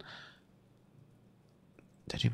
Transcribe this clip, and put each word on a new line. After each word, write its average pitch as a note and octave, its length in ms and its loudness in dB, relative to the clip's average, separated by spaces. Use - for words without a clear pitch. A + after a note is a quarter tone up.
Jadi, - 260 6